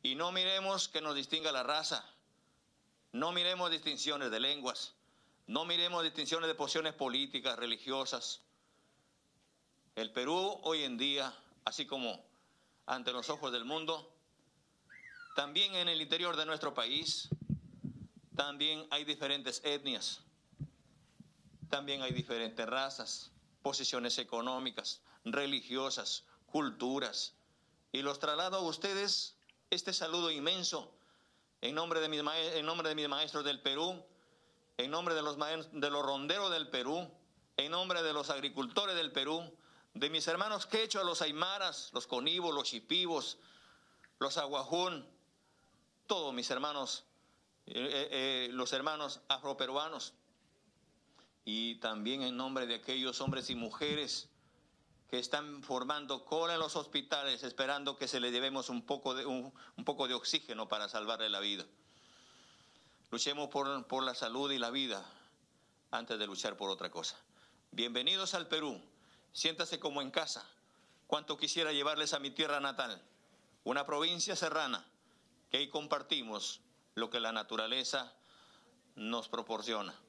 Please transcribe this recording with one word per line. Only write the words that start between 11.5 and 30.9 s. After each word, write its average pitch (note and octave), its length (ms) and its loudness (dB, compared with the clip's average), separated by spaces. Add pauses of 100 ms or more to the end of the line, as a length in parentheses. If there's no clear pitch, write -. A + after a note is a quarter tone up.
así - 200 -2
como B2 400 -4 (640)
ante B2+ 260 -2
los B2 160 -4
ojos D3 220 -2
del A#2+ 140 -2
mundo, D#3 500 -2 (1200)
también F3 400 2
en F3 140 0
el D#3+ 120 0
interior E3+ 360 0
de D#3 100 0
nuestro D3+ 280 -2
país, C3+ 540 -2 (1080)
también D3 560 0
hay D3 100 0
diferentes C#3 640 -2
etnias, C#3 560 -2 (1500)
también C#3 320 0
hay B2+ 100 0
diferentes A#2 560 -2
razas, B2+ 640 -4 (280)
posiciones B2 580 0
económicas, B2 840 -2 (220)
religiosas, C3 1000 0 (240)
culturas. B2+ 880 0 (560)
Y C3+ 120 0
los C#3 180 0
traslado E3+ 380 2
a - 20 4
ustedes G3 720 2 (360)
este F3+ 220 8
saludo E3+ 380 4
inmenso E3 640 2 (680)